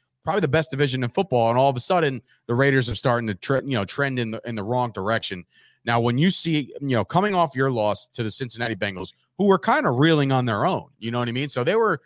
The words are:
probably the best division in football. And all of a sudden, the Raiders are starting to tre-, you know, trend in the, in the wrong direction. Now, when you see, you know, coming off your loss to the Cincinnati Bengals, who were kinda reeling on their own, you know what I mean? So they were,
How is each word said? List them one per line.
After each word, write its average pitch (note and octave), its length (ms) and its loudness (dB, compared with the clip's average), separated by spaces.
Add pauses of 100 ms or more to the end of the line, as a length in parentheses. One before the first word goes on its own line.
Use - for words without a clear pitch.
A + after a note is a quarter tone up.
(240)
probably F#3 180 -2
the D#3 60 2
best D#3 240 0
division C3 320 -2
in A#2+ 60 -2
football. B2 400 2
And A#2 80 2
all C3+ 120 4
of B2+ 80 0
a - 20 -6
sudden, D3 420 0 (260)
the A#2+ 80 0
Raiders C3+ 340 4
are - 60 -6
starting A#2+ 320 0
to G2+ 80 -2
tre-, C3 280 -2
you C3+ 140 -2
know, G2 80 0
trend C3+ 340 -4
in A2+ 120 -4
the, A2+ 120 -10
in A#2 120 -8
the G#2 80 -6
wrong A#2+ 280 -2
direction. G2+ 540 -4 (400)
Now, A#2 160 2
when A#2+ 160 0
you E3+ 140 4
see, D3+ 500 -4
you C3 160 0
know, G2+ 80 2
coming G3 280 0
off E3 220 0
your C3+ 160 0
loss G#2 360 -2
to - 160 -6
the G#2+ 80 -4
Cincinnati A#2 440 -6
Bengals, F#2+ 380 -6 (240)
who G3 80 0
were F#3+ 140 6
kinda B3 320 2
reeling C#3 420 4
on B2+ 120 2
their A2+ 200 0
own, E3 220 -2 (120)
you A2+ 120 -6
know B2 80 -2
what A#2+ 100 -2
I - 20 -4
mean? C3+ 160 -4
So B2+ 160 -4
they E3+ 120 0
were, G#3+ 300 0